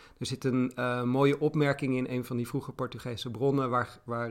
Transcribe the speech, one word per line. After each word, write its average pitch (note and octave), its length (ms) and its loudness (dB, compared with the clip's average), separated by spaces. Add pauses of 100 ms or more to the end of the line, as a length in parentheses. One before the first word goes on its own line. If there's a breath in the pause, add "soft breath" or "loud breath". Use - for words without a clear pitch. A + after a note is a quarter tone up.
(180 loud breath)
Er A#2+ 80 -6
zit C3 180 -6
een, B2+ 300 2
eh, B2 280 -2
mooie C#3 380 4
opmerking C#3+ 560 2
in B2+ 120 0
een B2 160 -2
van B2 120 -4
die A#2 120 -2
vroege C3+ 240 -4
Portugese B2 580 -8
bronnen C3 400 2
waar, A#2+ 340 0
waar, A#2 260 -4